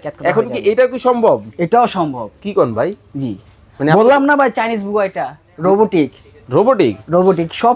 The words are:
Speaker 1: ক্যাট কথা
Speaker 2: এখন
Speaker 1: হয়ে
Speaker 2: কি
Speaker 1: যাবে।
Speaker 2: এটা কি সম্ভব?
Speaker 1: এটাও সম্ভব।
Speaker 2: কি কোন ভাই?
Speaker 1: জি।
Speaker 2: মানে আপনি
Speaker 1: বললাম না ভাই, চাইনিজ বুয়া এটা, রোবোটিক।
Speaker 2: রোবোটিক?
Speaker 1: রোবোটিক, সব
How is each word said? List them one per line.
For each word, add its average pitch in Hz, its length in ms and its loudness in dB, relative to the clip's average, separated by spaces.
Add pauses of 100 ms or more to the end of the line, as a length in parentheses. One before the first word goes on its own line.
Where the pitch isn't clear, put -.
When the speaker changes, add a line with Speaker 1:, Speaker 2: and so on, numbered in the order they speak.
Speaker 1:
ক্যাট 147 180 -10
কথা 151 100 -2
Speaker 2:
এখন 208 160 0
Speaker 1:
হয়ে 247 80 -10
Speaker 2:
কি 247 60 -6
Speaker 1:
যাবে। 196 120 0
Speaker 2:
এটা 247 160 4
কি 247 120 -8
সম্ভব? 220 440 2 (140)
Speaker 1:
এটাও 226 300 2
সম্ভব। 131 420 -6 (120)
Speaker 2:
কি 202 120 -8
কোন 147 200 2
ভাই? 143 200 -2 (240)
Speaker 1:
জি। 117 200 -6 (420)
Speaker 2:
মানে 147 120 0
আপনি 202 120 4
Speaker 1:
বললাম 277 200 4
না 285 120 2
ভাই, 269 160 2
চাইনিজ 226 320 -4
বুয়া 202 220 -2
এটা, 147 300 -8 (240)
রোবোটিক। 185 520 2 (380)
Speaker 2:
রোবোটিক? 170 480 2 (120)
Speaker 1:
রোবোটিক, 170 440 0
সব 240 220 0